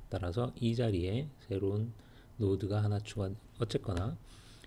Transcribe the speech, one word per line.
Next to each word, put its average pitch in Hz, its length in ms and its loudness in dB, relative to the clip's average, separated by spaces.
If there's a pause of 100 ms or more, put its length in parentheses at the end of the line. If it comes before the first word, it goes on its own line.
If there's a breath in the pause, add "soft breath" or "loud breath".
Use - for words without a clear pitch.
따라서 101 520 0
이 117 140 4
자리에 113 540 2 (120)
새로운 101 520 0 (460 loud breath)
노드가 101 440 2
하나 104 180 4
추가, 98 300 -2 (280)
어쨌거나 110 580 0 (500 loud breath)